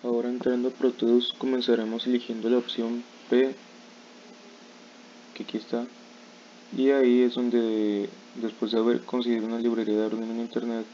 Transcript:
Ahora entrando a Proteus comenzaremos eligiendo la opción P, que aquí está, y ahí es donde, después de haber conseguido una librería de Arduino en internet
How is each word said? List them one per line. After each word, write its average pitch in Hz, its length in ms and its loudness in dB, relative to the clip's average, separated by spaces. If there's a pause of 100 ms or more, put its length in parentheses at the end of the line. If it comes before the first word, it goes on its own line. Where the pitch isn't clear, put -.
Ahora 120 240 -2
entrando 123 400 -2
a 127 40 -2
Proteus 123 640 2
comenzaremos 117 720 -2
eligiendo 117 420 -2
la 123 80 4
opción 120 480 -4 (240)
P, 135 260 2 (1800)
que - 100 -12
aquí - 120 -10
está, 120 300 -4 (920)
y 131 140 4
ahí 123 320 6
es 120 140 2
donde, 110 720 0 (260)
después 113 380 -4
de 113 60 2
haber 120 240 2
conseguido 120 420 -2
una 117 140 -4
librería 113 360 0
de 107 120 2
Arduino 113 260 -4
en 117 80 -6
internet 117 520 -4